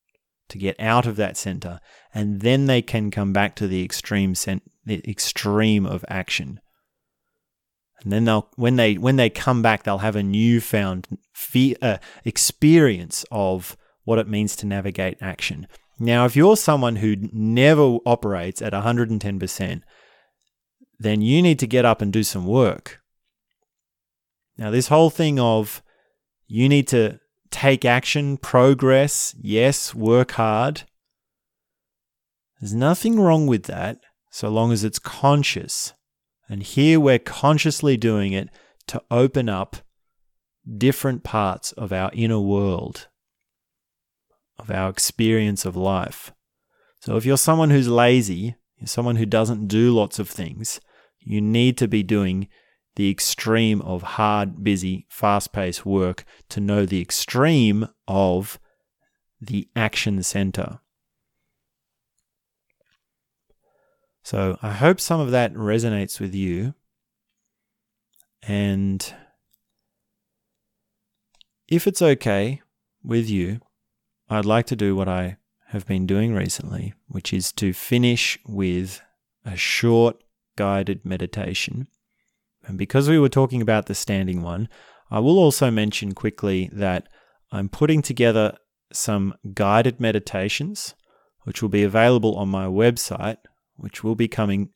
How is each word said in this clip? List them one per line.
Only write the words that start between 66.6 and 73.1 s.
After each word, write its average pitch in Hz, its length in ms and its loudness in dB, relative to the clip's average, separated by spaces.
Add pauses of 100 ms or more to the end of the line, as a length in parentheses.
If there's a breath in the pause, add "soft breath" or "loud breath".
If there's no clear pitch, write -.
And 98 720 -4 (2500 loud breath)
if 165 180 2
it's 190 160 0
okay 123 580 2 (440)
with 113 260 -2